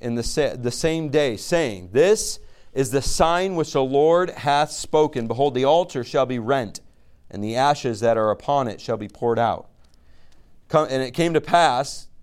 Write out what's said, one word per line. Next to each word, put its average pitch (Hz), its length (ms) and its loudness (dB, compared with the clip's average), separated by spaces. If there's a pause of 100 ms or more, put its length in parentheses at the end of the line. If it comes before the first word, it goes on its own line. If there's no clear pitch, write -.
in 117 160 -4
the 117 80 -2
sa-, 135 320 -2
the 123 160 -4
same 160 380 -2
day, 135 260 0
saying, 104 560 -2
'This 185 480 2 (320)
is 131 180 -2
the 135 100 0
sign 180 540 2
which 156 180 -2
the 139 120 2
Lord 156 460 4
hath 143 420 0
spoken. 151 560 0
Behold, 127 260 0
the 127 100 0
altar 160 380 2
shall 131 240 0
be 123 140 -4
rent, 113 400 -2 (500)
and 101 140 -8
the 110 100 -4
ashes 131 460 0
that 117 160 2
are 107 160 2
upon 139 340 -2
it 101 140 -8
shall 117 160 -4
be 104 100 -8
poured 117 320 -2
out.' 110 300 -2 (960)
Come, 156 240 2
and 131 140 0
it 127 80 -8
came 170 220 0
to 151 60 2
pass, 143 680 0 (140)